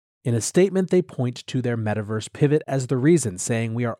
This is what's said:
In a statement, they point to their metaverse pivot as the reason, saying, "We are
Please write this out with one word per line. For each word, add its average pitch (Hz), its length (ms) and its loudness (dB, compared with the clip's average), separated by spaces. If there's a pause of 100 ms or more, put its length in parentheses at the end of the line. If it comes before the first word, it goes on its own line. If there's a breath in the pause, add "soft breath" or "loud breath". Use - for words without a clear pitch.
(240)
In 120 100 -2
a 113 80 0
statement, 185 480 2
they 185 140 4
point 123 440 -6
to 131 140 -4
their 120 160 -2
metaverse 107 560 -4
pivot 151 320 2
as 135 220 -4
the 135 100 0
reason, 123 400 2
saying, 113 380 -2
"We 120 100 -2
are 113 140 -4